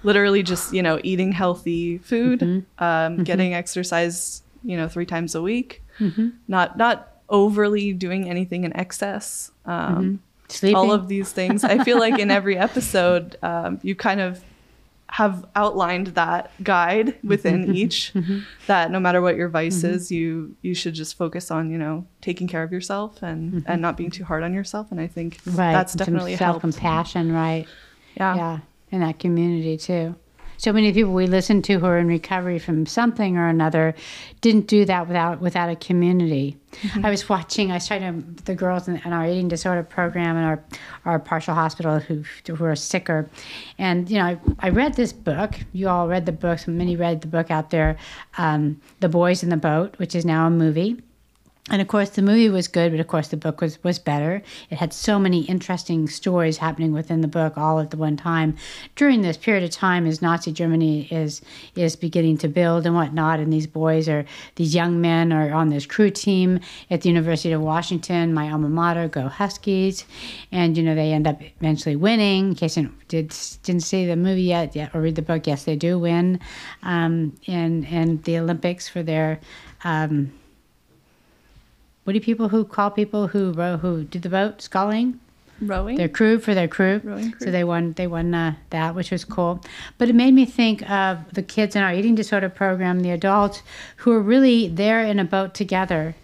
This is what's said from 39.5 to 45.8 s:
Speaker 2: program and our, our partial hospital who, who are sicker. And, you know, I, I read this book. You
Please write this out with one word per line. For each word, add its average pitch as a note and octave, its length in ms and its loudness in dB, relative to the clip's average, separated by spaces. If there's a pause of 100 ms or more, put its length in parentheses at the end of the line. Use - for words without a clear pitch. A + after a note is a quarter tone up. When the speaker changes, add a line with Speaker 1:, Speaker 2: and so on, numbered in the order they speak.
Speaker 2:
program E3+ 540 -2
and E3 80 0
our, D#3 180 -2 (420)
our - 140 2
partial D#3+ 340 -4
hospital D#3+ 460 0
who, D3+ 240 -6 (240)
who E3 160 -4
are D#3 140 0
sicker. D#3+ 520 -2 (480)
And, F3+ 320 0
you G#3 100 2
know, F3+ 60 4
I, F3 140 -2 (200)
I F#3+ 100 0
read B3+ 240 2
this A#3 180 0
book. F3 440 -4 (180)
You F#3+ 160 -2